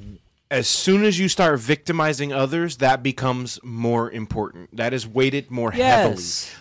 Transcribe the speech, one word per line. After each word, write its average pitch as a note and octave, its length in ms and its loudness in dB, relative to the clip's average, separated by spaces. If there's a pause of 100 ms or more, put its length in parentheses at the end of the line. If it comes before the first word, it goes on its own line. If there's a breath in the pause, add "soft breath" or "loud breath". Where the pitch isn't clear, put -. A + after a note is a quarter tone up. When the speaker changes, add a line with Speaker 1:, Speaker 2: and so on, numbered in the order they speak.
(500)
Speaker 1:
as B2+ 160 0
soon G3 380 2
as G3+ 140 4
you F#3 100 2
start D#3+ 320 2
victimizing D3 720 -2
others, C#3 460 -2
that B2+ 240 4
becomes B2+ 600 -2
more A#2 480 0
important. G#2 640 -8
That A2+ 180 -2
is A2+ 120 -4
weighted C3 440 0
more A#2+ 200 -2
heavily. A#3 460 4
Speaker 2:
Yes. F2 340 -8 (100)